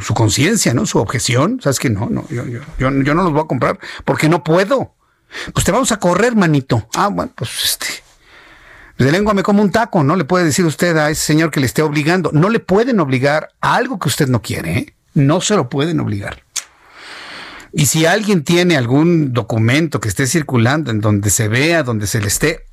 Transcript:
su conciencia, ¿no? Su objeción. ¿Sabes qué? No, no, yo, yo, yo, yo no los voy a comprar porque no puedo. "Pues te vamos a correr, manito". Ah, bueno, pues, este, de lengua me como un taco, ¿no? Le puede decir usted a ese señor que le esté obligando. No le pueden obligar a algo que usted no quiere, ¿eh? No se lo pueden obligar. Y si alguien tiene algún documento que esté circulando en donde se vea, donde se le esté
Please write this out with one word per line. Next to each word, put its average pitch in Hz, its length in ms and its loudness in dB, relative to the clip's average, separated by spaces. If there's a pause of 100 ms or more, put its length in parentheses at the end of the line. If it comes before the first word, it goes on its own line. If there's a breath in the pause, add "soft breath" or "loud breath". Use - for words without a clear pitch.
su 110 120 -2
conciencia, 135 600 2
¿no? 123 120 0
Su - 120 0
objeción. 131 640 0
¿Sabes 135 160 0
qué? 143 100 -2
No, 107 220 -2
no, 127 180 -4
yo, 123 180 -6
yo, 117 120 -10 (220)
yo, 131 100 0
yo 139 240 0
no 175 80 2
los 175 100 0
voy 151 100 2
a 156 40 -4
comprar 156 320 -2 (260 loud breath)
porque 143 240 0
no 165 140 2
puedo. 196 540 0 (560 loud breath)
"Pues - 120 -2
te 180 60 2
vamos 240 220 0
a 208 80 -4
correr, 226 340 2
manito". 147 600 2
Ah, 185 100 0
bueno, 180 300 -4
pues, - 140 -8 (120)
este, - 240 -4 (1120 loud breath)
de 131 140 2
lengua 208 220 0
me 190 100 0
como 208 180 4
un 196 80 2
taco, 220 320 0
¿no? 147 140 2
Le 175 80 -2
puede 175 220 0
decir 180 180 2
usted 165 320 0
a 151 140 2
ese 156 120 -4
señor 156 300 2
que 151 80 -2
le 131 60 2
esté - 160 -2
obligando. 156 500 0
No 160 180 2
le 233 80 2
pueden 226 400 2
obligar 143 520 0 (100)
a 143 160 0
algo 240 240 -4
que - 80 -2
usted 135 180 0
no 123 160 0
quiere, - 360 -4
¿eh? - 160 -8 (200)
No 151 260 4
se 214 140 -2
lo 151 140 0
pueden 147 320 -2
obligar. 104 420 -6 (1300 loud breath)
Y 151 140 2
si 160 180 2
alguien 190 380 2
tiene 170 340 2
algún 147 560 2
documento 120 680 0
que 117 80 -4
esté 131 180 -2
circulando 131 640 0
en 107 100 -2
donde 104 300 2
se 110 160 0
vea, 147 380 2
donde 107 240 -4
se 117 120 -2
le 98 60 -2
esté - 460 -2